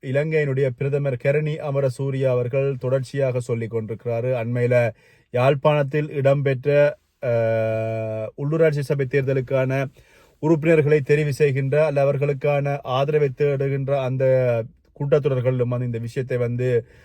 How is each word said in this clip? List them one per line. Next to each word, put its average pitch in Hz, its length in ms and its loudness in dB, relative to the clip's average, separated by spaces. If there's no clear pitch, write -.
இலங்கையினுடைய 139 760 0
பிரதமர் 139 400 -2
கரணி 147 380 0
அமரசூரிய 135 680 -2
அவர்கள் 131 520 0
தொடர்ச்சியாக 131 640 -2
சொல்லிக் 117 360 -6
கொண்டிருக்கிறாரு. 113 580 -4
அண்மையில 120 580 0
யாழ்ப்பாணத்தில் 147 800 2
இடம்பெற்ற, 139 840 2
அஹ், 113 1080 -2
உள்ளூராட்சி 151 420 2
சபை 139 260 -2
தேர்தலுக்கான 135 800 0
உறுப்பினர்களை 156 640 4
தெரிவு 147 220 2
செய்கின்ற 139 560 2
அல்ல 143 200 2
அவர்களுக்கான 143 800 0
ஆதரவை 143 540 0
தேடுகின்ற 139 600 0
அந்த 131 240 -2
கூட்டத்தொடர்களிலும் 131 680 2
வந்து 123 180 -4
இந்த 117 120 -4
விஷயத்தை 120 400 -6
வந்து, 120 480 0